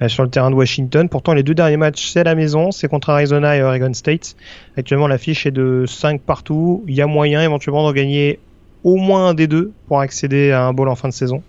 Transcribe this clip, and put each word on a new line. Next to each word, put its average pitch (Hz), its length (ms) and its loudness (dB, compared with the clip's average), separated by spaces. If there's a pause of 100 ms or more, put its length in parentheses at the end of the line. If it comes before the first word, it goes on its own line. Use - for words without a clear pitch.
euh, 120 60 0
sur 135 160 0
le 127 60 0
terrain 131 200 2
de 135 60 0
Washington. 135 540 0
Pourtant, 160 240 -2
les 143 100 2
deux 147 100 0
derniers 160 240 2
matchs, 151 300 -2
c'est 170 140 0
à - 20 2
la 165 120 2
maison, 160 360 0
c'est 165 160 -6
contre 143 220 -2
Arizona 147 480 2
et 139 40 2
Oregon 131 320 0
State. - 440 -4 (400)
Actuellement, 143 300 0
l'affiche 143 380 -2
est 147 60 0
de 127 360 0
cinq 151 340 -4
partout. 175 680 -4
Il 139 80 -6
y 139 60 2
a 143 40 2
moyen 151 380 2
éventuellement 151 400 -2
d'en 151 80 2
gagner 143 480 0 (460)
au 180 100 4
moins 190 320 2
un 175 60 4
des 160 140 2
deux 170 260 0 (140)
pour 143 120 0
accéder 139 520 0
à 127 140 2
un 127 80 0
bowl 135 140 0
en 127 80 0
fin 131 140 -6
de 123 40 -6
saison. 131 360 -4